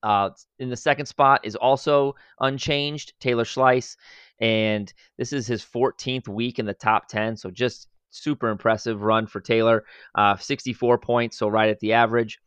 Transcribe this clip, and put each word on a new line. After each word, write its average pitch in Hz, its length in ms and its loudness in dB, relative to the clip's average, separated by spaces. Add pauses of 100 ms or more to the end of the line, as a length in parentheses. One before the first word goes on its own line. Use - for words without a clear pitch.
Uh, 101 280 2 (300)
in 127 100 -8
the 120 60 -6
second 147 300 -2
spot 139 380 4
is 107 120 -10
also 139 580 2 (280)
unchanged, 143 800 -4
Taylor 120 240 0
Schleiss. 131 500 0 (460)
And 110 500 0 (260)
this 120 140 -6
is 131 160 -4
his 117 160 -4
fourteenth 127 640 -4
week 117 320 -6
in 120 60 -4
the 101 80 -6
top 110 340 -2
ten. 110 300 -4
So - 120 -12
just 107 380 -4 (220)
super 139 400 -4
impressive 110 520 -2
run 110 260 2
for - 120 -10
Taylor. 113 460 2 (280)
Uh, 101 220 4
sixty-four 120 640 -2
points, 117 400 -2
so 110 100 -2
right 110 220 2
at 107 100 -2
the 110 140 0
average. 117 540 2